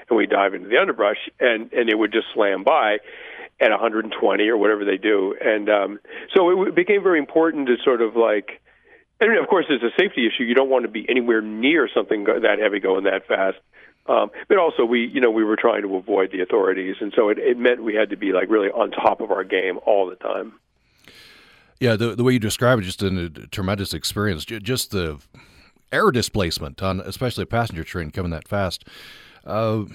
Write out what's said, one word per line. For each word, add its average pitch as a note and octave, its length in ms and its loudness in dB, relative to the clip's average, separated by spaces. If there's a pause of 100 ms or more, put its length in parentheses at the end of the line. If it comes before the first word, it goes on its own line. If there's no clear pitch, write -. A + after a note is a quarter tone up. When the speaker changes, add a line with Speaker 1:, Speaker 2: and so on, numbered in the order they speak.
Speaker 1:
And A#2+ 60 2
we G#2 100 2
dive G2 280 2
into F#2+ 160 -12
the A#2 80 2
underbrush, A2+ 400 0 (240)
and, A#2 320 0
and A#2 160 0
it A2 100 2
would G#2+ 140 0
just A2+ 200 0
slam G2+ 300 0
by A2+ 360 2 (600)
at C3+ 140 4
a - 40 2
hundred A2 280 -2
and G#2 120 -10
twenty G#2 300 2
or A#2 80 2
whatever G#2 300 2
they G2 120 0
do. G2 440 0
And, G#2+ 280 0
um, G#2 300 2 (340)
so F3+ 160 6
it F3+ 40 4
w-, F#3+ 180 0
became F#3 320 2
very F3+ 160 4
important D#3 480 0
to A#2+ 160 4
sort B2 180 2
of, A2 140 0
like, G#2+ 460 0 (580)
and A3 180 2
of D3+ 120 -2
course, F3 180 2
it's A#2+ 160 0
a A#2 80 0 (100)
safety F3+ 240 0
issue. A2 180 -2
You A#2+ 120 -2
don't C3+ 140 4
want B2+ 140 2
to A2+ 60 -6
be G#2+ 200 -8
anywhere A#2+ 320 2
near A#2 520 0
something G#2+ 300 0
go-, G#2 160 0
that G#2 200 2
heavy G2+ 200 0
going F#2+ 240 0
that G2 240 0
fast. F#2+ 300 -2 (480)
Um, G#2+ 260 0 (180)
but G3+ 80 4
also, D#3+ 260 2
we, A#2+ 240 0
you C3+ 140 -2
know, A#2+ 100 4
we A2 140 2
were G#2+ 100 2
trying G#2+ 280 2
to G2 120 -4
avoid F#2+ 380 0
the F#2 80 -4
authorities, F#2+ 580 0
and G2+ 160 -8
so G#2+ 140 2
it, G#2 80 0
it B2 200 0
meant A#2+ 260 0
we A2 120 -4
had G#2+ 140 0
to G2+ 80 -8
be, G2 160 -2
like, F#2+ 160 0
really G#2+ 180 2
on G#2 240 -2
top G2+ 300 0
of G#2+ 100 -4
our F#2+ 140 -2
game F#2+ 400 -2
all G2 240 2
the F2+ 80 -16
time. G2+ 420 -8 (1200)
Speaker 2:
Yeah, A#2 160 4
the, A2 180 -2
the A#2 80 -4
way B2+ 120 4
you B2+ 60 2
describe A#2+ 400 2
it, - 20 -2
just F#2 200 -8
a, G2+ 60 0
a E2+ 400 -4
tremendous G2 460 -4
experience. F2+ 500 -4
J-, A2+ 160 -12
just A#2+ 320 -6
the E2 280 -4 (720)
air F3+ 180 4
displacement F2+ 720 -2
on, F#2+ 160 -2
especially G2+ 440 -6
a - 20 -4
passenger A2 400 -4
train D#2+ 260 -8
coming F2 200 -6
that D#2+ 140 -10
fast. G2 380 -4 (640)
Uh, A2 500 -2